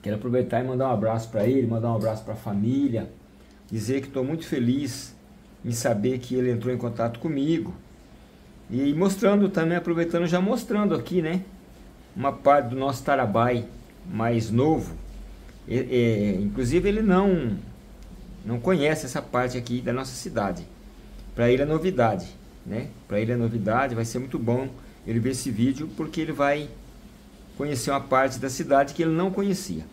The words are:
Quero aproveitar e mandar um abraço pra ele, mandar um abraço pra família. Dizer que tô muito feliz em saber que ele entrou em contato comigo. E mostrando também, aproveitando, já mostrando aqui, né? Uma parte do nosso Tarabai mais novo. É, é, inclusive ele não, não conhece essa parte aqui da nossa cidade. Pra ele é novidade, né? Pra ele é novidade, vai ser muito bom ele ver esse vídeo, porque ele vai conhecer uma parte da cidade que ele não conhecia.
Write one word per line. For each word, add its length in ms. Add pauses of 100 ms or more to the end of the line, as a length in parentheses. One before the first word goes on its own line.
Quero 140
aproveitar 460
e 40
mandar 220
um 40
abraço 380
pra 160
ele, 200
mandar 260
um 40
abraço 260
pra 120
família. 760 (600)
Dizer 320
que 60
tô 140
muito 240
feliz 720 (480)
em 80
saber 460
que 160
ele 160
entrou 220
em 60
contato 400
comigo. 560 (960)
E 240
mostrando 540
também, 280
aproveitando, 500
já 140
mostrando 540
aqui, 280
né? 220 (720)
Uma 180
parte 360
do 80
nosso 260
Tarabai 640 (400)
mais 440
novo. 440 (760)
É, 80
é, 640
inclusive 480
ele 140
não, 540 (880)
não 140
conhece 480
essa 140
parte 380
aqui 220
da 120
nossa 220
cidade. 520 (680)
Pra 160
ele 120
é 40
novidade, 600 (380)
né? 240 (180)
Pra 140
ele 120
é 40
novidade, 580
vai 100
ser 140
muito 200
bom 300 (380)
ele 140
ver 100
esse 200
vídeo, 460
porque 240
ele 120
vai 360 (880)
conhecer 340
uma 100
parte 380
da 100
cidade 460
que 80
ele 100
não 180
conhecia. 640